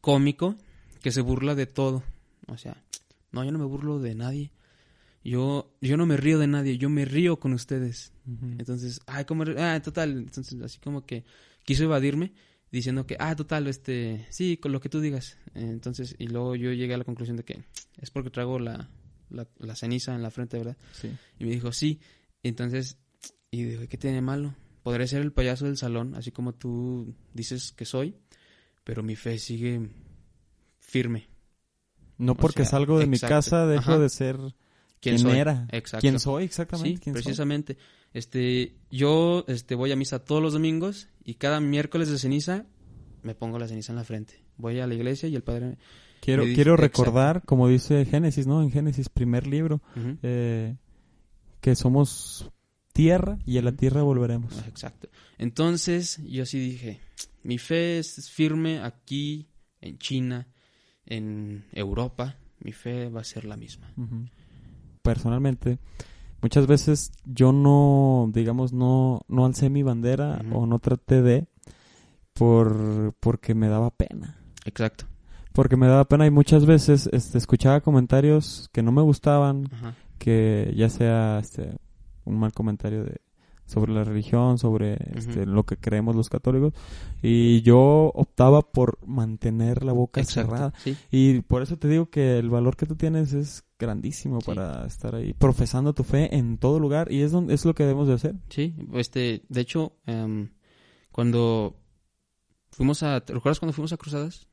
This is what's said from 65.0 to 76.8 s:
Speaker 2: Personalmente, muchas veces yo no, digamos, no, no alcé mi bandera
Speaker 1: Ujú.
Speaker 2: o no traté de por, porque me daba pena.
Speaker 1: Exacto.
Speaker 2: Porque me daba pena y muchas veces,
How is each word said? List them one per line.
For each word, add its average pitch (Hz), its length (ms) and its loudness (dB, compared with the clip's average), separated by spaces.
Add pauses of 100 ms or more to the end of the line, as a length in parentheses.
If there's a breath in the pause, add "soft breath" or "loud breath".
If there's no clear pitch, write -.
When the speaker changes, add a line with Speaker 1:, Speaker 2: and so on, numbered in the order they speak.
Speaker 2:
Personalmente, 123 760 0 (640 loud breath)
muchas 139 260 4
veces 143 460 4 (140)
yo 127 260 6
no, 139 800 6
digamos, 117 400 0
no, 127 560 2
no 127 160 4
alcé 131 240 2
mi 139 140 2
bandera 131 640 0
Speaker 1:
Ujú. 113 140 -4
Speaker 2:
o 117 60 2
no 117 120 2
traté 127 420 2
de 123 260 4 (840 soft breath)
por, 107 880 4
porque 117 340 0
me 110 140 2
daba 110 220 2
pena. - 480 -8 (260)
Speaker 1:
Exacto. - 400 -6 (480 soft breath)
Speaker 2:
Porque 131 240 4
me 127 100 8
daba 135 200 8
pena 151 200 6
y 151 40 8
muchas 147 360 8
veces, 147 460 6